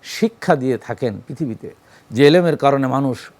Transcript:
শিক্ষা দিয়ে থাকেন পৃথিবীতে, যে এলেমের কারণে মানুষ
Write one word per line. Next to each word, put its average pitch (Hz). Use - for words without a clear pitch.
শিক্ষা -
দিয়ে 131
থাকেন 110
পৃথিবীতে, 123
যে 127
এলেমের 170
কারণে 139
মানুষ 131